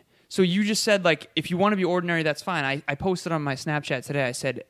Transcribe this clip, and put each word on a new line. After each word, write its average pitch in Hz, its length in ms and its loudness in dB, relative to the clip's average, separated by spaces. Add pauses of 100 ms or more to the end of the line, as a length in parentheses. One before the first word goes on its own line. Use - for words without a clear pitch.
(280)
So - 120 -2
you 185 240 4
just 208 180 0
said, 202 220 2
like, 160 320 2
if 156 140 -4
you 175 80 0
wanna 202 180 4
be 185 80 2
ordinary, 175 380 2
that's 151 200 0
fine. 165 220 -2
I, 135 240 -2
I 143 60 0
posted 175 380 -2
on 156 100 0
my 143 120 -2
Snapchat 143 520 -4
today. 143 180 -2
I 123 80 -2
said, 123 380 -4